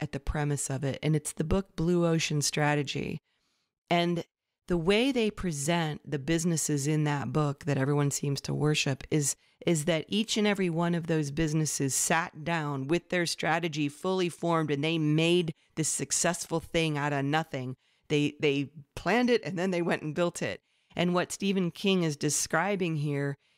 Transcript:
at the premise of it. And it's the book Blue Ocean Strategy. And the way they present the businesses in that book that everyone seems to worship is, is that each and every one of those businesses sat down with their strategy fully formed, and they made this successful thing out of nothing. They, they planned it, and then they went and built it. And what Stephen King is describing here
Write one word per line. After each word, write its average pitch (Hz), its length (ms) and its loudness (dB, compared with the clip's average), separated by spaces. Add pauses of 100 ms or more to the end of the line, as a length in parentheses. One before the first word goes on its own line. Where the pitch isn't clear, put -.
at 151 120 -6
the 139 80 -6
premise 143 500 -2
of 135 140 -4
it. 135 180 -2
And 156 140 2
it's - 160 -4
the 160 120 -2
book 190 320 -2
Blue 170 300 2
Ocean 156 360 0
Strategy. 147 760 0 (720)
And 170 340 2 (440)
the 175 80 2
way 202 340 4
they 226 200 2
present 160 680 -2 (100)
the 147 80 -2
businesses 156 680 0
in 151 180 2
that 139 280 -2
book 147 320 0
that 143 140 0
everyone 143 320 2
seems 139 320 -4
to 139 120 -4
worship 147 560 0
is, 147 240 0 (320)
is 160 200 0
that 160 220 0
each 214 280 -2
and 208 100 2
every 196 240 2
one 170 240 0
of 165 120 -2
those 156 240 0
businesses 147 640 0
sat 165 500 0
down 147 420 -2
with 165 220 0
their 175 180 0
strategy 160 640 -2
fully 185 400 -2
formed, 160 420 0
and 143 140 -2
they 165 140 0
made 160 560 2 (200)
this 156 140 0
successful - 720 -2
thing 160 360 0
out 147 160 -2
of 139 120 0
nothing. 139 520 -4 (320)
They, 147 320 2
they 139 300 2 (240)
planned 240 360 2
it, 240 140 4
and 175 140 -6
then 185 120 0
they 175 120 0
went 170 200 0
and 151 120 -6
built 175 280 -2
it. 110 180 -4 (360)
And 175 180 2
what 175 180 0
Stephen 190 380 0
King 190 320 2
is 156 140 0
describing 170 800 0
here 143 400 -2 (220)